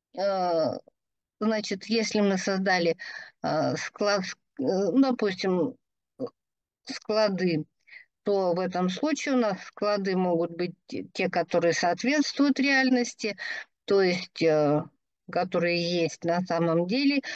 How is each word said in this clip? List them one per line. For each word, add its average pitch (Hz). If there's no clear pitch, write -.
э, 180
значит, 214
если 214
мы 196
создали, 185
э, 147
склад, 202
э, 185
ну, 202
допустим, 196
склады, 185
то 190
в 180
этом 180
случае 285
у 254
нас 202
склады 202
могут 175
быть 175
те, -
те, 190
которые 170
соответствуют 277
реальности, 254
то 196
есть, 180
э, 151
которые 175
есть 170
на 170
самом 170
деле, 277